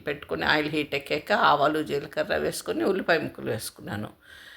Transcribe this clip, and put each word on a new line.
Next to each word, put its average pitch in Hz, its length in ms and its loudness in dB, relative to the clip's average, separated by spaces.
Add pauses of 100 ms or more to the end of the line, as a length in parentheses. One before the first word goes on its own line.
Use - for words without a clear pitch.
పెట్టుకొని, 160 380 -4
ఆయిల్ 151 240 4
హీట్ 147 260 -2
ఎక్కాక - 360 -2
ఆవాలు, 151 520 4
జీలకర్ర 151 520 -2
వేసుకొని, 156 480 -2
ఉల్లిపాయ 180 340 2
ముక్కలు 135 320 -6
వేసుకున్నాను. - 600 -6 (480)